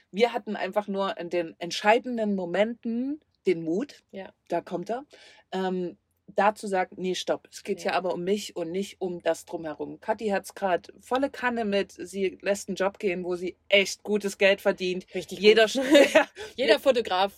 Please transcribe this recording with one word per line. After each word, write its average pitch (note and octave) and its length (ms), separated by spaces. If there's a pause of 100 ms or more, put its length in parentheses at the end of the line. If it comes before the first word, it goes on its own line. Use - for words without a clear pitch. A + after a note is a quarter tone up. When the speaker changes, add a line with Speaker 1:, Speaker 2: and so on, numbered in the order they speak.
(120)
Speaker 1:
Wir A3+ 200
hatten A3 240
einfach G3 320
nur G3 300
in F3 120
den E3+ 280
entscheidenden G#3+ 800
Momenten A3+ 840 (260)
den E3+ 180
Mut, F3+ 380 (100)
Speaker 2:
Ja. F#3+ 200 (160)
Speaker 1:
da E3+ 120
kommt F3 300
er, B3+ 140 (480)
ähm, F#3 440 (380)
da G#3 200
zu A3 120
sagen, F#3 320
„Nee, F#3 160
stopp, - 380
es - 100
geht G3 200
hier G3 100
Speaker 2:
Ja. E3+ 60
Speaker 1:
aber F3+ 160
um F3 100
mich G3+ 320
und E3+ 160
nicht G3 280
um F3 220
das E3 220
Drumherum.“ D3+ 560
Kathi A3 280
hat's F#3+ 260
grad F3+ 460
volle C4+ 300
Kanne A#3 360
mit, G3 260
sie F#3 480
lässt G3 280
einen F#3 80
Job F#3+ 220
gehen, F#3 260
wo F3+ 120
sie F3 200 (120)
echt G3 340
gutes G3+ 360
Geld G3 240
verdient. F#3+ 520
Speaker 2:
Richtig F3+ 260
Speaker 1:
Jeder G#3+ 260
Speaker 2:
gut. - 0
Speaker 1:
sch-, A#3+ 160
<laughs> C#4+ 320
ja. D4+ 120 (300)
Speaker 2:
Jeder C4+ 240
Fotograf G3+ 580